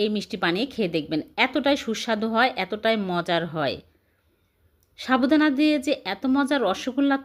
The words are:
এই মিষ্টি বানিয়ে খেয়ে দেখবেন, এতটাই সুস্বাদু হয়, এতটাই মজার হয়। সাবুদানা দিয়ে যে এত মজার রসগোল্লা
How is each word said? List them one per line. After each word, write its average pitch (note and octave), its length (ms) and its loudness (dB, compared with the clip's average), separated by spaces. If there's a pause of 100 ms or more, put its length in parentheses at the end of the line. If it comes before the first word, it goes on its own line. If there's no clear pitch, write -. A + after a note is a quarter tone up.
এই G#3+ 140 0
মিষ্টি G3+ 280 -6
বানিয়ে F#3+ 300 0
খেয়ে F#3 220 -2
দেখবেন, D#3 260 -2 (240)
এতটাই C#4 380 0
সুস্বাদু A3 500 -2
হয়, B3 180 4 (120)
এতটাই A3 340 -2 (120)
মজার E3+ 340 0 (100)
হয়। C3+ 240 -2 (1200)
সাবুদানা C#4 580 4
দিয়ে D4+ 180 4 (100)
যে D4 80 0 (200)
এত - 100 -12 (120)
মজার C#4 320 2
রসগোল্লা C4+ 580 0